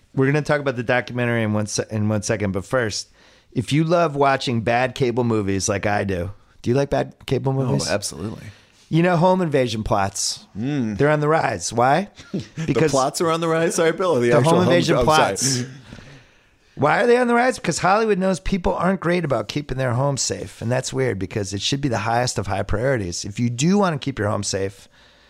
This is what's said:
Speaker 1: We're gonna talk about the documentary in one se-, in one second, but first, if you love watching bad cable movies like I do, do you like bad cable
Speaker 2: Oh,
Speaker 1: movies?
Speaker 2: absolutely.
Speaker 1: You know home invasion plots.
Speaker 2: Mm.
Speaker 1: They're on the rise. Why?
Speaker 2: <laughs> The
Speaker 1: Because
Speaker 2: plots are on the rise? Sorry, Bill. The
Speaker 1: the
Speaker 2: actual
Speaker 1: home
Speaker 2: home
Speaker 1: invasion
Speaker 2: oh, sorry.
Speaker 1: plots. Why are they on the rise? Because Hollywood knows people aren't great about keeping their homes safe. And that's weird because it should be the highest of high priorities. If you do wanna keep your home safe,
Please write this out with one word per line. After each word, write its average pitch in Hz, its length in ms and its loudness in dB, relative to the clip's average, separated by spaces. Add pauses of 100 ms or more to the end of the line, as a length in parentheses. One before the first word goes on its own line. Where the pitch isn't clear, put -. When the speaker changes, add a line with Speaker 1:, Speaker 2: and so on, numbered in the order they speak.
(140)
Speaker 1:
We're 135 120 2
gonna 147 160 2
talk 147 180 0
about 135 160 -2
the 123 60 -4
documentary 120 600 -2
in 107 120 0
one 107 140 -2
se-, - 220 -4
in 107 200 -2
one 107 100 0
second, 101 320 -2
but 95 140 -6
first, 117 420 -2 (440)
if - 200 -4
you 151 100 4
love 160 320 2
watching 135 460 2
bad 120 340 0
cable 123 300 0
movies 98 440 0
like 101 160 -2
I 104 200 0
do, 92 260 -4 (320)
do - 80 -2
you 120 60 2
like 139 120 0
bad 131 280 -2 (100)
cable 131 240 -2
Speaker 2:
Oh, 135 160 -2
Speaker 1:
movies? - 240 -2
Speaker 2:
absolutely. 95 540 -6 (440)
Speaker 1:
You 160 140 2
know 180 140 4
home 185 260 4
invasion 127 400 0
plots. - 640 -2 (100)
Speaker 2:
Mm. 127 400 -2
Speaker 1:
They're 143 140 4
on 151 80 2
the 147 80 -2
rise. 135 460 -2
Why? 139 380 2 (100)
Speaker 2:
<laughs> - 120 -16
The 160 340 -8
Speaker 1:
Because 151 260 2
Speaker 2:
plots 139 280 0
are 170 80 2
on 165 120 0
the 170 80 -2
rise? 165 260 0
Sorry, 165 160 2
Bill. 175 240 0
The 123 140 2
Speaker 1:
the 120 80 4
Speaker 2:
actual 143 160 4
Speaker 1:
home 165 100 4
Speaker 2:
home 180 100 2
Speaker 1:
invasion 170 260 4
Speaker 2:
oh, 123 60 2
sorry. - 0 -
Speaker 1:
plots. 123 600 2 (1120)
Why 151 260 2
are 240 40 2
they 240 120 6
on 247 80 2
the 240 80 2
rise? 247 240 2
Because 165 200 -2
Hollywood 202 400 2
knows 190 220 0
people 196 320 0
aren't 180 280 0
great 175 240 0
about 120 240 -2
keeping 147 280 -6
their 131 180 0
homes 135 280 0
safe. - 400 -8
And 113 80 -2
that's 127 220 -2
weird 127 260 -2
because 95 340 -4
it 101 80 -4
should 139 200 -2
be 143 80 -2
the 113 100 -2
highest 117 400 -2
of 101 80 -4
high 101 160 -4
priorities. 104 600 -2
If 101 160 -8
you 120 100 2
do 147 280 2
wanna 175 200 2
keep - 200 -6
your 101 100 0
home 104 160 -2
safe, 98 440 -6 (420)